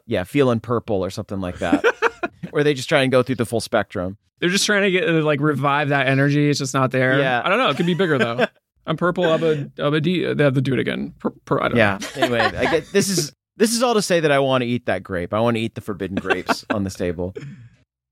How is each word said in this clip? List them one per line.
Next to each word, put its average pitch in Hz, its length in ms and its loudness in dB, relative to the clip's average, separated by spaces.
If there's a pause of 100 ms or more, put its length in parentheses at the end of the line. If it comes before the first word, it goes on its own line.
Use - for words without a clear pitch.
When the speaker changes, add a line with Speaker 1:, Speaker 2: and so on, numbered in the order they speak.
Speaker 1:
yeah, 95 200 -2
Feelin' 127 340 2
Purple 110 440 -2
or 92 60 -4
something 98 300 -8
like 90 200 -6
that, 95 240 -2 (360)
Speaker 2:
<laughs> - 320 -10
Speaker 1:
where 147 140 0
they 147 80 2
just 127 160 -6
try 147 140 4
and 131 100 0
go 127 100 4
through 123 120 -2
the 113 100 0
full 113 160 -2
spectrum. 98 560 -4 (220)
Speaker 2:
They're 175 100 0
just 196 160 0
trying 208 180 2
to 202 80 2
get, 175 180 0
uh, 160 140 2
like, 151 160 0
revive 143 500 2
that 139 180 2
energy. 143 420 4
It's 143 100 0
just 135 140 -4
not 131 180 2
there. 131 280 2
Speaker 1:
Yeah. 127 260 2
Speaker 2:
I - 40 0
don't 196 80 2
know. 254 120 2
It 139 80 -2
could 180 80 0
be 175 80 2
bigger, 156 240 2
though. 120 280 -2 (200)
Speaker 1:
<laughs> - 200 -20
Speaker 2:
I'm 165 120 -4
purple, 180 280 -2
I'm 160 180 2
a, 151 260 -2 (160)
I'm 147 80 0
a 156 80 0
D. 143 320 0
They 143 100 2
have 135 120 4
to 139 60 2
do 131 120 0
it 123 60 0
again. 135 400 -4
Pur-, - 120 -4 (140)
pur-, 143 160 0
I - 80 0
don't - 80 0
Speaker 1:
Yeah. 104 240 2
Speaker 2:
know. - 60 -10 (160)
Speaker 1:
Anyway, 120 160 0
I - 320 0
get, - 200 -2
this 196 180 2
is, 156 220 -2 (260)
this 220 160 2
is 233 100 0
all 247 100 2
to 208 80 4
say 170 200 2
that 151 100 4
I 139 80 4
wanna 131 260 2
eat 120 200 -2
that 95 180 -2
grape. 87 300 -4
I 107 80 2
wanna 117 180 2
eat 113 160 -4
the 107 60 -10
forbidden 95 340 -6
grapes - 540 -2
on 101 160 -2
this 95 100 -6
table. 90 400 -4 (760)